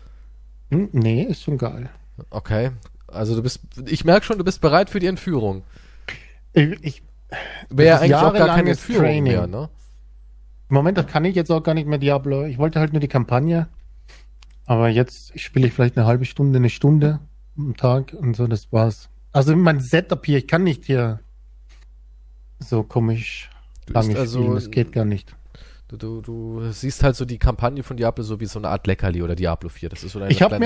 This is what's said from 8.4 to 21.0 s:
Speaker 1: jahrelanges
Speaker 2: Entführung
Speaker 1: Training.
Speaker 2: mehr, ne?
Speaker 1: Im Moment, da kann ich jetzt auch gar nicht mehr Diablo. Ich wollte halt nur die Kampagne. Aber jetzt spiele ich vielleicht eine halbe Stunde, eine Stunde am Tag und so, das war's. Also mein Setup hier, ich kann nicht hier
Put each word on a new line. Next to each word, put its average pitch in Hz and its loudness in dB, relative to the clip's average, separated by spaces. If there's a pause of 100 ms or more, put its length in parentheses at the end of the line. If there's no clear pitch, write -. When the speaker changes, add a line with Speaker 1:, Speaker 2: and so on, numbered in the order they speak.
Speaker 1:
jahrelanges 170 2
Speaker 2:
Entführung 226 0
Speaker 1:
Training. 151 2 (100)
Speaker 2:
mehr, 87 0
ne? 117 -8 (1000)
Speaker 1:
Im 135 2
Moment, 170 4
da 160 2
kann 151 -2
ich 185 0
jetzt 170 0
auch 160 0
gar 160 0
nicht 156 -4
mehr 147 -2
Diablo. 139 0
Ich 131 -8
wollte 156 0
halt 151 0
nur 151 0
die 143 -2
Kampagne. 143 0 (1000)
Aber 117 4
jetzt - -2
spiele 127 2
ich 113 -4
vielleicht 123 2
eine 117 4
halbe 123 2
Stunde, 135 0
eine 120 4
Stunde 151 2 (360)
am 143 -6
Tag 131 0
und 127 -2
so, 120 -2
das 110 -6
war's. 113 0 (240)
Also 143 4
mein 165 4
Setup 160 -2
hier, 143 2
ich - -6
kann 175 0
nicht 156 -2
hier 120 -2 (1400)